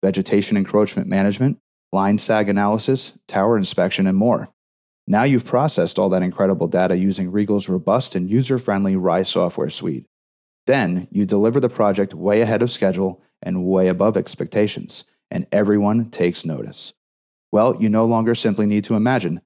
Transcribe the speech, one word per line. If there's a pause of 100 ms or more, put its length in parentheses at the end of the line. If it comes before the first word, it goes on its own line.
vegetation
encroachment
management, (320)
line
sag
analysis,
tower
inspection,
and
more. (560)
Now
you've
processed
all
that
incredible
data
using
Regal's
robust
and
user-friendly
Rye
software
suite. (600)
Then
you
deliver
the
project
way
ahead
of
schedule (200)
and
way
above
expectations, (260)
and
everyone
takes
notice. (580)
Well,
you
no
longer
simply
need
to
imagine.